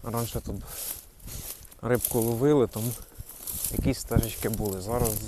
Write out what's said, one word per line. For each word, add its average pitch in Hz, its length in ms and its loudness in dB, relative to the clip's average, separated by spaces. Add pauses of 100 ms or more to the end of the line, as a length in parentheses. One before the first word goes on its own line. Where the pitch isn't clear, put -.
Раніше 117 380 -2
тут - 140 -6 (1300)
рибку 117 400 2
ловили, 120 460 6
тому 113 240 -2 (800)
якісь - 280 2
стежечки 113 500 0
були. 101 320 0
Зараз 117 300 2 (160)